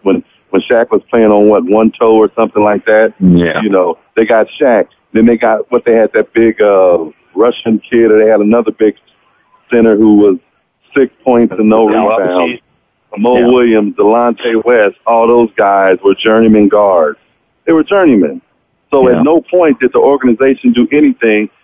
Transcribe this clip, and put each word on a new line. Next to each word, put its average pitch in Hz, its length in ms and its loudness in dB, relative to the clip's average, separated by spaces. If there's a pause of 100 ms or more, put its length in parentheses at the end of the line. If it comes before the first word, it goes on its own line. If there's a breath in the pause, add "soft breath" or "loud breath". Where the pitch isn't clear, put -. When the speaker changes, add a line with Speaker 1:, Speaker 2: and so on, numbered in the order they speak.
Speaker 1:
when, 90 200 -2 (280)
when 98 120 -2
Shaq 117 280 -2
was - 200 -2
playing 113 220 2
on, 104 160 2
what, 101 160 0
one 107 260 0
toe 113 260 0
or 107 200 2
something 110 260 -2
like 104 240 -2
that? 110 320 0
Speaker 2:
Yeah. 85 440 0
Speaker 1:
You 107 80 -2
know, 92 280 -2 (180)
they 113 100 0
got 110 200 0 (140)
Shaq. 120 280 0 (240)
Then 113 140 2
they 117 100 2
got, 113 360 -4
what, 120 120 -2
they 117 100 0
had 110 180 0
that 107 200 -4
big, 113 280 0
uh, 92 440 2 (300)
Russian 113 460 -2
kid, 113 320 0
or 107 100 4
they 110 80 2
had 107 100 2
another 107 300 -2
big 107 260 -2 (760)
center 113 260 2
who 107 200 2
was 101 200 2 (600)
six 131 160 -2 (120)
points 120 340 0
and 107 100 0
no 110 200 2
Speaker 2:
Galapagos. 104 400 -2
Speaker 1:
rebounds. 90 320 -4 (560)
Mo 120 220 0
Speaker 2:
Yeah. 120 80 0
Speaker 1:
Williams, 113 500 0
Delonte 113 680 -2
West, 110 320 0 (100)
all 117 220 0
those 120 280 2
guys 98 480 0
were 98 120 2
journeyman 110 520 0
guards. 92 500 0 (460)
They - 80 -2
were 160 120 0
journeymen. 117 580 0 (480)
So 131 180 2
Speaker 2:
Yeah. 120 100 0
Speaker 1:
at 117 60 0
no 156 160 0
point 160 400 -2
did 127 120 -2
the 120 80 -2
organization 131 720 0
do 117 200 0
anything 117 560 0 (160)